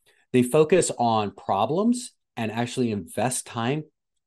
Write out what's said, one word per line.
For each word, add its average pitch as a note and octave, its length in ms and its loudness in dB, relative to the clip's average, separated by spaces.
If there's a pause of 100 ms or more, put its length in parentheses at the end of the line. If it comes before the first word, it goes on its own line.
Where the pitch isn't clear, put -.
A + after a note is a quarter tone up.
(320)
They B2+ 100 4
focus D#3 560 4
on A2 340 0
problems D#3+ 800 -2 (240)
and A2+ 140 -4
actually A#2+ 400 -2
invest G#2 560 -4
time C3 380 -4 (420)